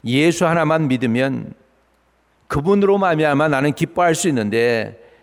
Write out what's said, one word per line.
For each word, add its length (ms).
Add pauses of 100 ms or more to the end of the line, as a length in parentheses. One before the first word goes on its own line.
예수 420
하나만 420
믿으면 680 (920)
그분으로 500
말미암아 500
나는 260
기뻐할 400
수 140
있는데, 720 (240)